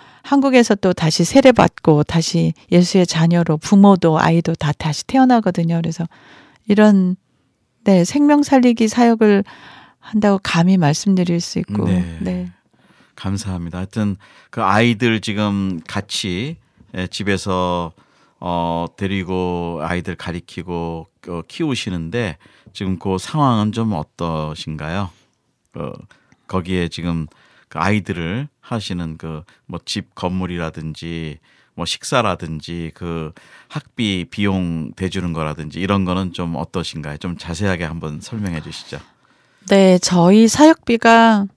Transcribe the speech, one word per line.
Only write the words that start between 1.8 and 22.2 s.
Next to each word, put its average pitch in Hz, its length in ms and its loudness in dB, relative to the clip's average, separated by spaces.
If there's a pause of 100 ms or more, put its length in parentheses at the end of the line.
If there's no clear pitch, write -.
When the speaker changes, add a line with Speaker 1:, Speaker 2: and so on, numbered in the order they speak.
Speaker 1:
다시 165 520 0 (180)
예수의 175 340 4
자녀로 165 520 2
부모도 190 600 6
아이도 165 380 2
다 147 200 -2
다시 - 300 -6
태어나거든요. 214 720 2
그래서 165 280 -4 (640)
이런, 202 480 4 (720)
네, 190 200 4
생명 294 380 4
살리기 247 460 2
사역을 220 560 4 (560)
한다고 208 420 0
감히 175 340 2
말씀드릴 175 640 2
수 - 200 -6
있고, 202 240 -4
Speaker 2:
네. 175 360 -2
Speaker 1:
네. 180 300 -6 (640)
Speaker 2:
감사합니다. 92 640 -6
하여튼 98 380 -4 (340)
그 117 120 -6
아이들 110 580 2
지금 98 640 -4
같이, 104 720 -6 (400)
예, 92 100 -6
집에서, 90 840 -4 (480)
어, 85 460 -4 (100)
데리고 90 880 -6
아이들 87 320 -6
가리키고, 85 920 -10 (220)
어, 87 200 -10
키우시는데 104 920 -6 (340)